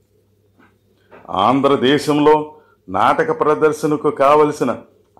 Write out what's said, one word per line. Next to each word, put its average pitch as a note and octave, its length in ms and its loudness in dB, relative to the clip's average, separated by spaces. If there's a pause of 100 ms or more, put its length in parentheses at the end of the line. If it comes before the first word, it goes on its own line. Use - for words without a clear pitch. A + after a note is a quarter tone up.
(1300)
ఆంధ్రదేశంలో C#3 1040 2 (540)
నాటక D3+ 520 0
ప్రదర్శనకు D3+ 720 -2
కావలసిన C#3+ 720 0 (380)